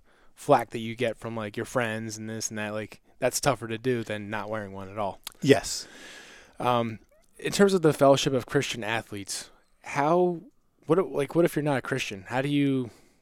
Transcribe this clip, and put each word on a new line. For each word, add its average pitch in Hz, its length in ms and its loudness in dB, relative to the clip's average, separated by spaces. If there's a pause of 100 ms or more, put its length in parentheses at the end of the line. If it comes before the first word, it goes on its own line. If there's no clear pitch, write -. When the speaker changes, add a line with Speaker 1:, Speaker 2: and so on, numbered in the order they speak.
(340)
Speaker 1:
flack 123 360 2
that 120 100 -8
you 113 160 -6
get 113 220 -2
from, 117 180 -8
like, 107 220 -6
your 117 80 -4
friends 110 520 -4
and 110 120 -10
this 110 200 -8
and 113 80 -8
that. 107 160 -4
Like, 107 280 -10 (180)
that's 127 220 0
tougher 120 260 0
to 113 100 -6
do 120 280 0
than 107 240 -6
not 107 200 -6
wearing 104 220 -6
one 98 180 -10
at 101 80 -12
all. 101 220 -4 (220)
Speaker 2:
Yes. - 480 2 (680)
Speaker 1:
Um, 120 420 0 (380)
in - 140 -6
terms 202 220 6
of 185 80 4
the 156 100 6
Fellowship 139 420 6
of 120 120 0
Christian 123 380 0
Athletes, 104 640 -6 (340)
how, 170 580 2 (440)
what, 156 260 2
like, 143 240 -2
what 170 100 6
if - 100 0
you're 147 80 0
not 143 140 2
a 117 40 -2
Christian? 104 460 -6
How 123 140 0
do 143 80 0
you, 135 400 2 (320)